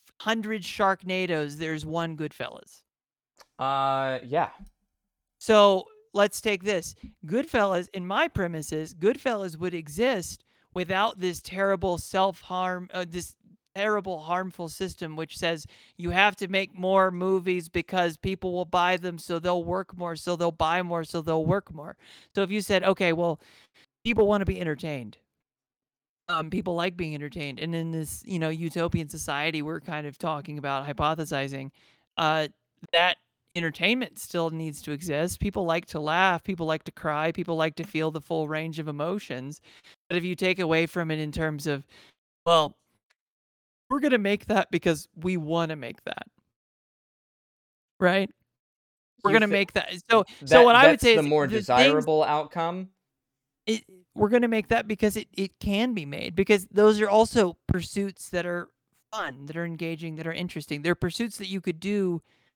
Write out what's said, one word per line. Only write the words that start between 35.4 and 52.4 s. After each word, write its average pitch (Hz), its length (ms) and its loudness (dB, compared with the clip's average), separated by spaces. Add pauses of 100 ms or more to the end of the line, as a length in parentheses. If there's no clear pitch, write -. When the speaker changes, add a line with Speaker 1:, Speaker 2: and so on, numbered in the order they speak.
Speaker 1:
like 165 220 -2
to 156 120 -8
laugh, 170 440 2
people 170 240 -4
like 156 160 -2
to - 80 -12
cry, 156 400 -2
people 165 240 -4
like 160 220 0
to 170 60 -8
feel 156 280 -2
the 156 100 -8
full 160 260 -4
range 156 300 -6
of 156 100 -8
emotions. 147 720 -6 (480)
But 175 100 -2
if 170 60 -2
you 180 120 -4
take 185 240 0
away 165 260 2
from 165 240 -4
it 156 80 -2
in 151 140 -6
terms 156 340 -4
of, 143 180 -2 (640)
well, 160 320 4 (1120)
we're 277 100 0
gonna 254 180 4
make 202 300 0
that - 240 2
because 165 440 0
we 180 220 -2
wanna 160 380 -2
make 123 280 -12
that. - 240 -10 (1700)
Right? 190 300 2 (960)
We're 196 80 2
Speaker 2:
You 214 40 6
Speaker 1:
gonna 214 120 6
Speaker 2:
thi-, 202 40 -2
Speaker 1:
make 196 220 0
that, 180 200 -2 (160)
so, 226 140 6 (220)
so 139 140 10
Speaker 2:
that, 240 60 12
Speaker 1:
what 240 100 10
I 262 120 10
would 302 60 10
Speaker 2:
that's - 100 0
Speaker 1:
say 233 120 8
Speaker 2:
the 156 80 4
Speaker 1:
is 147 40 0
Speaker 2:
more 147 200 4
Speaker 1:
the 202 160 0
things - 40 -6
Speaker 2:
desirable 147 560 4
outcome? 165 640 -2 (760)